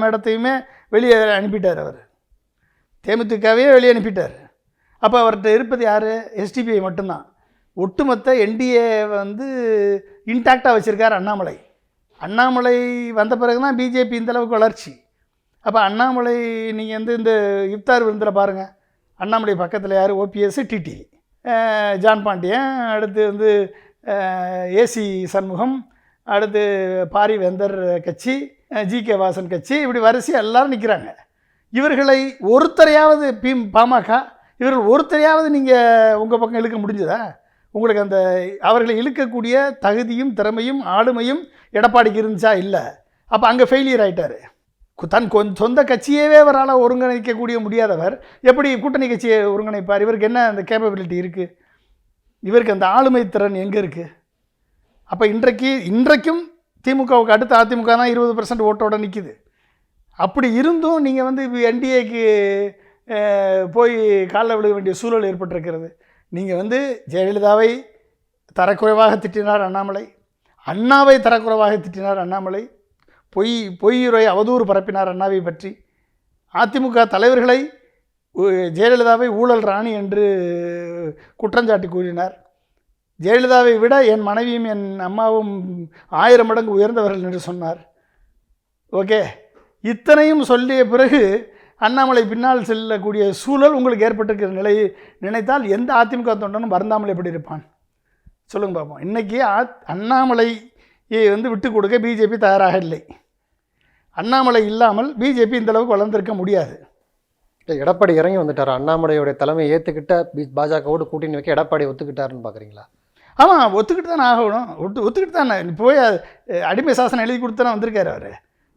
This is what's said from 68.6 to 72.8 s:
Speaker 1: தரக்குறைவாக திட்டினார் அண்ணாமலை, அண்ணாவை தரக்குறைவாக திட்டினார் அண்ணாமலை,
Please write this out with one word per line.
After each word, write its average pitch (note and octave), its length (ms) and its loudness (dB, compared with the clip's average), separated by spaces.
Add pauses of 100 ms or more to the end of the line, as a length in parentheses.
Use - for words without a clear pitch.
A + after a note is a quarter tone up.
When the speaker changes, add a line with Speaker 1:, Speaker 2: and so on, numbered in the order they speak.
Speaker 1:
தரக்குறைவாக G#3+ 580 2
திட்டினார் G#3 420 -2
அண்ணாமலை, G3 540 -6 (520)
அண்ணாவை C4+ 520 6
தரக்குறைவாக A3 580 2
திட்டினார் G3 400 -6
அண்ணாமலை, F#3+ 540 -6 (600)